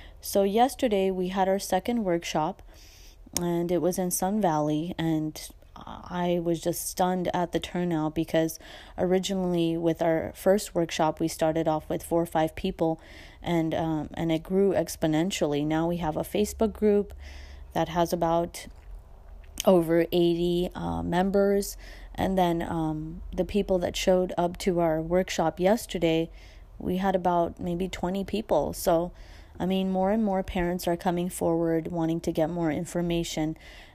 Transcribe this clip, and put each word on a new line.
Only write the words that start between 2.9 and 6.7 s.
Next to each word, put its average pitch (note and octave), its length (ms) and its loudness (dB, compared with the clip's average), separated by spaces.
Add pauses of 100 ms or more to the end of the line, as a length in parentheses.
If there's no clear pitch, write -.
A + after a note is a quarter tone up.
and E3+ 320 0
it E3 120 2
was F3+ 160 0
in F3+ 100 -2
Sun G3 320 -2
Valley, D#3 560 0
and D#3 500 -2 (280)
I F3 680 -4
was E3+ 180 0
just E3+ 260 -4